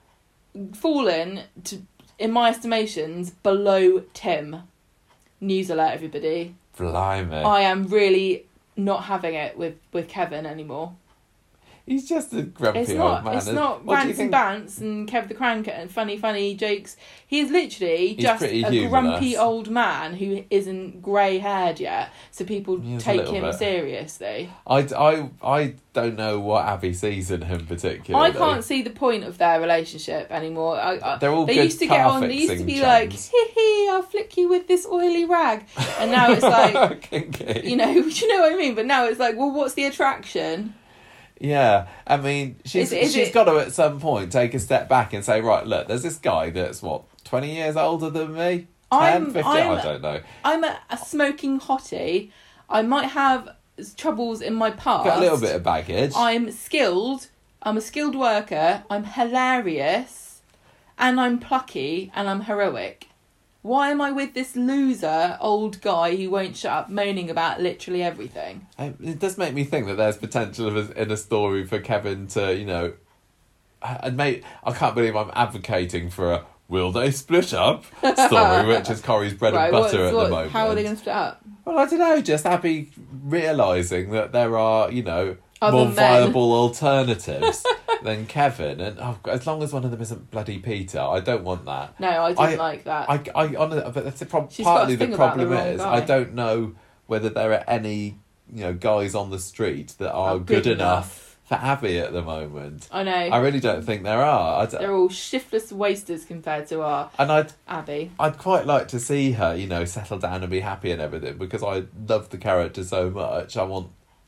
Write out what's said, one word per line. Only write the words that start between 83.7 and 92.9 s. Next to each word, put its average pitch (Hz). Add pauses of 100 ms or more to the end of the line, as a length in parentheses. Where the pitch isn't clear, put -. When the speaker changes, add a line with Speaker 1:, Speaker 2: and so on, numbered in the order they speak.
Speaker 2:
that 107
there 117
are, 110
you 120
know, 90 (260)
Speaker 1:
Other 127
Speaker 2:
more 123
Speaker 1:
men. 117
Speaker 2:
viable 123
alternatives 123 (200)
Speaker 1:
<laughs> 440
Speaker 2:
than 110
Kevin. 107
And, 101
oh, 120 (100)
as 123
long 156
as 147
one 131
of 123
them 113
isn't 107
bloody 107
Peter, 95
I 76
don't 101
want 90
that. 69
Speaker 1:
No, 190 (160)
I 170
didn't 180
Speaker 2:
I, 160
Speaker 1:
like 160
that. 151